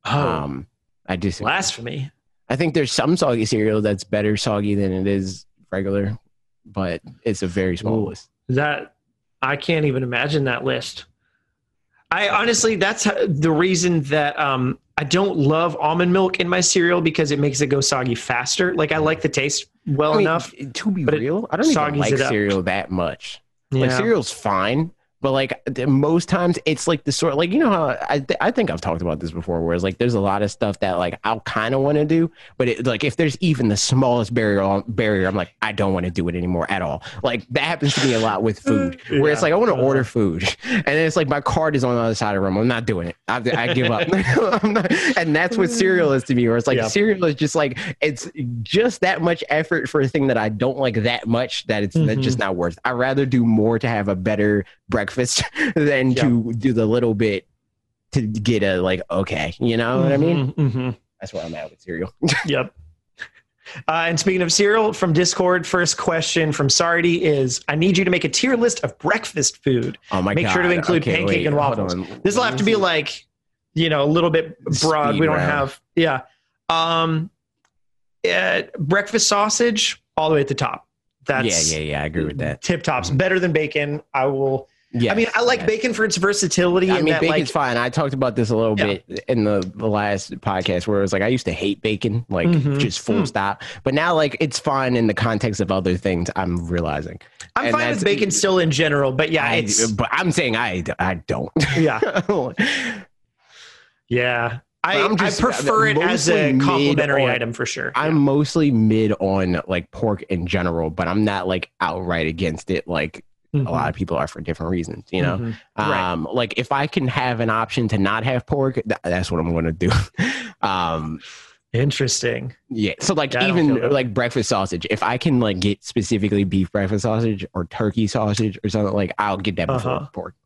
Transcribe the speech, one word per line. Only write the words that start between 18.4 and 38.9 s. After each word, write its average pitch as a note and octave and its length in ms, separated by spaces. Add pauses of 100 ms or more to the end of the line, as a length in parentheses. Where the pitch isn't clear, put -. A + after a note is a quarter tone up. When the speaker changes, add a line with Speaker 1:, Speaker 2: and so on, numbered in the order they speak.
Speaker 1:
Like, D#3 180
I D#3 60
like D#3 240
the D#3 60
taste C#3+ 380 (200)
well D3+ 260
Speaker 2:
I D#3 60
mean, G3 80
Speaker 1:
enough, E3 280 (200)
Speaker 2:
to - 180
be F3 120
Speaker 1:
but D3+ 100
it D3+ 60
Speaker 2:
real, E3 300
I D#3+ 60
don't A3 100
even D#4 80
Speaker 1:
soggies D3 260
Speaker 2:
like A2 120
Speaker 1:
it C3 80
up. C3+ 80
Speaker 2:
cereal G2+ 340
that F#2 300
much. E2+ 480 (320)
Like, C3 180
Speaker 1:
Yeah. B2+ 60
Speaker 2:
cereal's G#3 340
fine, A2 600 (320)
but, C3+ 80
like, C3+ 320
the, C3 220
most D3 420
times F3 380
it's, D#3 200
like, E3 180
the C#3+ 60
sort, D3 260
like, F3 140
you A#3+ 80
know D4 120
how D#3 260 (140)
I D3 100
th-, - 220
I F#3 80
think G#3+ 200
I've D#2+ 120
talked E2 180
about D#2+ 200
this E2 120
before, E2+ 320
where E2 100
it's, F2 80
like, F#2+ 140
there's A#2+ 160
a G#2+ 80
lot G2+ 220
of G2+ 80
stuff - 300
that, F#2 180
like, F2 260
I'll A2+ 160
kinda A#2 400
wanna D3 240
do, E3 260 (280)
but B2+ 100
it, A#2+ 180
like, A#2 180
if C#3 120
there's D#3 240
even C3 280
the G#2 100
smallest B2 560
barrier G#2 260
on, G2 260
barrier, G#2+ 400
I'm F#2+ 80
like, F#2 280
"I G#2+ 100
don't G2 220
wanna F2+ 160
do F2 180
it E2+ 80
anymore F2 340
at F#2+ 120
all." D2 200 (200)
Like, A#2+ 300
that C#3 120
happens D#3 300
to C3+ 120
me B2+ 60
a A#2 80
lot G#2+ 220
with A2 180
food, - 440